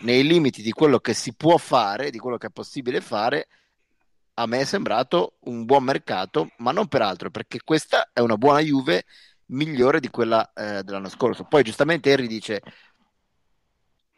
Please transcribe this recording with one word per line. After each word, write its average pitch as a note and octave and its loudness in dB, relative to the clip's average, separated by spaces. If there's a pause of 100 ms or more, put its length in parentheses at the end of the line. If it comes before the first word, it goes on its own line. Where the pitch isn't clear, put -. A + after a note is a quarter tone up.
nei B2 4
limiti D3+ 2
di A2 -4
quello C#3 4
che A2+ -4
si - -8
può E3 4
fare, A#2 0
di A#2 -12
quello A#2 -6
che G#2+ -10
è - -16
possibile B2+ -8
fare, B2+ -4 (840)
a A#2 -4
me A#2+ -2
è C#3 -2
sembrato D3+ -2
un A#2 -8
buon C3 4
mercato, C3+ -4
ma A#2+ -2
non G3 -2
per C3 0
altro, F#2 -4
perché - -12
questa - 0
è - 0
una A2+ 2
buona C#3+ 6
Juve D3 0 (460)
migliore C#3+ 2
di B2 -6
quella, A2+ 0
eh, G#2 -6
dell'anno G2 -10
scorso. - -4
Poi D3 4
giustamente C#3+ 0
Henry C3+ 2
dice: A2 -8 (1600)